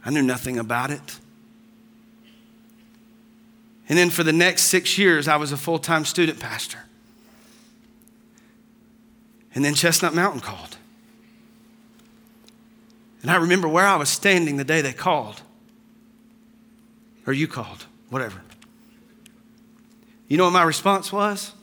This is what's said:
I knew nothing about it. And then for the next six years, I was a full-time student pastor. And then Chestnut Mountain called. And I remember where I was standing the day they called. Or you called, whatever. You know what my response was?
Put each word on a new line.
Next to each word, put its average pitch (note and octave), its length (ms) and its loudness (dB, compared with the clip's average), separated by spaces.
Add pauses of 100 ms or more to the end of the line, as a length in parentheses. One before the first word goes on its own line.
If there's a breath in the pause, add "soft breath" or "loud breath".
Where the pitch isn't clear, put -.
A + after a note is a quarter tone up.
I B2+ 60 -6
knew D3 100 0
nothing B2+ 360 -2
about A#2+ 340 -4
it. - 280 -14 (2750)
And D3+ 80 4
then F3 120 6
for E3+ 140 0
the D#3+ 80 2
next F3 320 2
six - 340 0
years, E3 300 2
I D3+ 80 4
was D3 160 -2
a C#3+ 60 -6
full-time D#3+ 480 -2
student D#3+ 340 0
pastor. - 400 -12 (2750 soft breath)
And C3+ 120 0
then D3 80 2
Chestnut E3 400 2
Mountain E3+ 260 0
called. - 380 -16 (2500)
And C3 80 -6
I F3 60 4
remember F3 320 2
where E3+ 180 4
I G3 120 4
was C#3+ 100 0
standing F3 480 2
the C#3 80 -4
day D#3 180 0
they C3 120 -4
called. C3+ 480 -2 (1900)
Or C3+ 60 0
you D3 140 -2
called, - 380 -12 (240)
whatever. A2+ 320 -6 (1900 soft breath)
You D3 100 2
know F3+ 80 6
what F3 80 2
my F3+ 100 6
response F#3+ 480 0
was? G3+ 520 -4